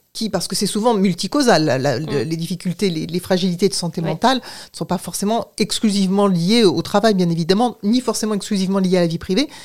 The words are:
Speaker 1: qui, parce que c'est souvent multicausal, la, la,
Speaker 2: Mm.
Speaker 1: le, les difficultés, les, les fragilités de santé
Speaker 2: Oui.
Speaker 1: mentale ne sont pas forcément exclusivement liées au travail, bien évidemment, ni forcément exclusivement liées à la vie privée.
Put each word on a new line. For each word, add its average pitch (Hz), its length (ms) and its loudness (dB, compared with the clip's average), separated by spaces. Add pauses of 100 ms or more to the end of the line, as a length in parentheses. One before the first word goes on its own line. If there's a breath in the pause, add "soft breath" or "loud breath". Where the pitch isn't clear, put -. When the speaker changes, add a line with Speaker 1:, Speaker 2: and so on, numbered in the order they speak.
(120 loud breath)
Speaker 1:
qui, 220 180 -6
parce 175 160 -4
que - 80 -6
c'est 196 140 -2
souvent 220 260 0
multicausal, 196 680 2
la, 131 120 2
la, 131 220 0
Speaker 2:
Mm. 156 80 -6
Speaker 1:
le, 143 160 -2
les 160 140 -6
difficultés, 170 520 -4
les, 160 180 -6
les 170 120 -4
fragilités 185 500 0
de 190 60 -8
santé 170 260 -4
Speaker 2:
Oui. 165 60 -2
Speaker 1:
mentale 220 320 0
ne - 400 -16
sont 170 60 -6
pas - 140 -2
forcément 208 500 -4 (100)
exclusivement 202 680 2
liées 190 340 2
au 170 200 4
travail, 208 320 2
bien 185 140 2
évidemment, 190 540 0
ni 233 180 2
forcément 214 340 -2
exclusivement 196 440 -2
liées 185 200 2
à - 20 4
la 170 80 2
vie 165 100 -4
privée. 233 300 -2 (160 loud breath)